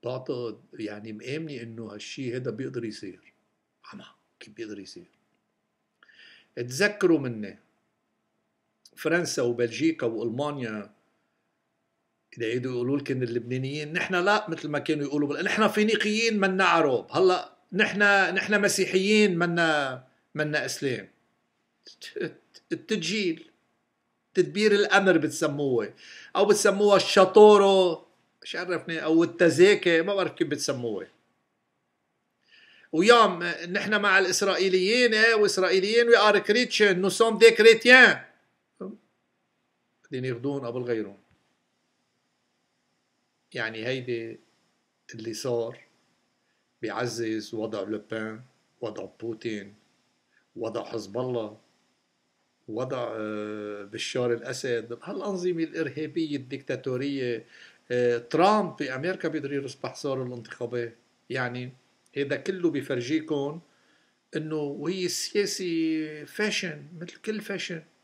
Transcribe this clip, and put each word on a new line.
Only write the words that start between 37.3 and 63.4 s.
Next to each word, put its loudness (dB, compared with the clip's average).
des 10
chrétiens. 8
بدين -10
ياخدون -6
قبل -6
غيرهم. -4
يعني -8
هيدي -8
اللي -10
صار -6
بيعزز -6
وضع -6
لوبان، -8
وضع -10
بوتين، -10
وضع -6
حزب -10
الله، -6
وضع، -6
آه، -8
بشار -4
الأسد، -6
هالأنظمة -6
الإرهابية -6
الدكتاتورية. -6
آه، 2
ترامب 2
بأمريكا -6
بيقدر -6
يرسم -8
حصار -6
الانتخابات. -10
يعني -6
هيدا -4
كله -2
بيفرجيكم -4